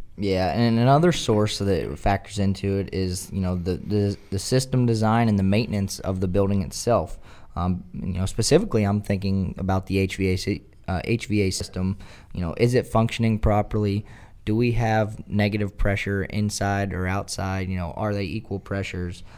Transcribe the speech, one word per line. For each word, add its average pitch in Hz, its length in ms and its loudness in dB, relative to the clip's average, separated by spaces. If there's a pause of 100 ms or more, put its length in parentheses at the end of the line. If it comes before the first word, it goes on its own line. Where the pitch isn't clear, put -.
(180)
Yeah, 92 340 2
and 113 260 4
another 139 360 6
source 107 460 2
that 78 380 0
factors 104 420 -2
into 98 400 0
it 95 140 -6
is, 92 380 -4
you 95 80 -4
know, 92 160 0
the, 90 220 -2
the, 101 400 0 (140)
the 98 80 -2
system 131 460 2
design 113 440 4
and 104 100 4
the 95 40 2
maintenance 98 560 0
of 92 200 -4
the 95 80 0
building 98 340 2
itself. - 560 -2 (380)
Um, 90 380 -2
you - 260 -6
know, 95 60 0
specifically, 117 580 2
I'm 101 180 2
thinking 98 560 -2
about 95 300 0
the 95 120 0
H 95 180 0
V 95 160 0
A 90 40 0
C, - 260 -4 (260)
uh, 90 160 -2
H 120 220 -2
V 104 160 2
A 95 80 2
system. 92 460 -4 (360)
You 90 80 -4
know, 85 160 -4
is 120 180 4
it 113 120 2
functioning 113 520 2
properly? 104 640 0 (400)
Do 107 100 0
we 120 180 2
have 110 560 0
negative 104 480 0
pressure 98 480 0
inside 101 680 -2
or 90 140 -4
outside? 95 600 -4
You 92 80 -2
know, 87 180 -4
are 107 180 -2
they 101 120 -2
equal 98 340 -6
pressures? 90 640 -6 (140)